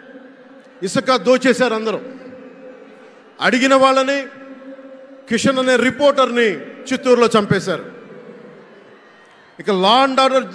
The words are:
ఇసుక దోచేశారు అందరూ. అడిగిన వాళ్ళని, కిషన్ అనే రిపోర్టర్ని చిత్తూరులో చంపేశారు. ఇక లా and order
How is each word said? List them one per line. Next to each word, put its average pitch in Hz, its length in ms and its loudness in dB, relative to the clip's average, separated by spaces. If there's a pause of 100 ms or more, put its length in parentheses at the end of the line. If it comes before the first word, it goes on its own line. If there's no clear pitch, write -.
(840)
ఇసుక 262 320 -2
దోచేశారు 247 580 0
అందరూ. 220 260 -6 (1400)
అడిగిన 247 340 2
వాళ్ళని, 269 440 2 (1080)
కిషన్ 262 300 0
అనే 254 160 2
రిపోర్టర్ని 247 760 2 (400)
చిత్తూరులో 247 400 2 (100)
చంపేశారు. 175 460 -2 (1700)
ఇక 175 100 -6
లా 196 340 2
and 262 160 0
order 262 360 2